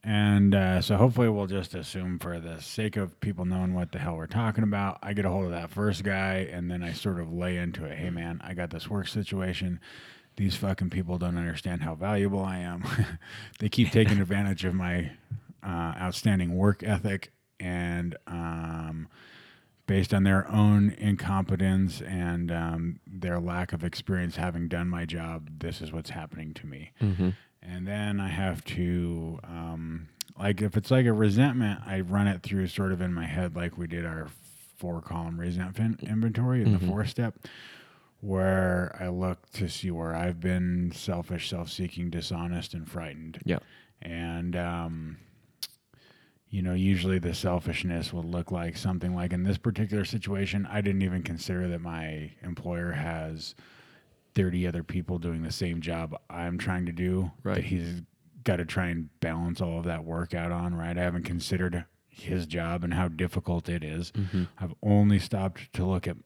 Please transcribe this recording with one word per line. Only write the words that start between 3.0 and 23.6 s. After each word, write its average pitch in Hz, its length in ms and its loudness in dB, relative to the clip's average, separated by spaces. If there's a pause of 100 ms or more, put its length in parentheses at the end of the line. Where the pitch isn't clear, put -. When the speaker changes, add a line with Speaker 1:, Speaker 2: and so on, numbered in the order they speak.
Speaker 1:
people 90 240 -2
knowing 92 300 0
what 90 180 -2
the 92 80 -6
hell 87 160 -2
we're 80 120 -6
talking 110 360 2
about, 101 400 0
I 101 80 -6
get 101 140 0
a 92 40 4
hold 92 160 2
of 87 60 -2
that 85 180 -6
first 98 360 0
guy, 95 460 0
and 175 200 -4
then 175 100 -4
I 175 120 -4
sort 92 260 -2
of 82 140 -6
lay 87 240 -2
into 87 260 -4
it. 73 140 -8
"Hey, 87 120 -4
man, 85 320 -4
I 92 120 -10
got 87 160 -4
this 80 200 -8
work 98 200 -2
situation. 92 720 -2 (560)
These 98 180 2
fucking 95 360 0
people 90 260 -2
don't 87 200 0
understand 85 440 -2
how 80 140 -2
valuable 98 460 2
I 92 180 -2
am. 87 240 -6 (400)
<laughs> - 360 -16
They 107 80 0
keep 117 240 4
taking 104 280 8
Speaker 2:
<laughs> - 20 4
Speaker 1:
advantage 98 420 0
of 90 120 2
my, 90 360 0 (500)
uh, 85 380 -4
outstanding 92 560 2
work 101 280 4
ethic, 98 500 0 (260)
and, 87 560 -2 (120)
um, 82 840 -6 (760)
based 98 260 4
on 98 100 6
their 95 260 6
own 104 420 8
incompetence 95 1080 2
and, 87 480 -2
um, 82 560 -2
their 87 360 -4
lack 87 320 -2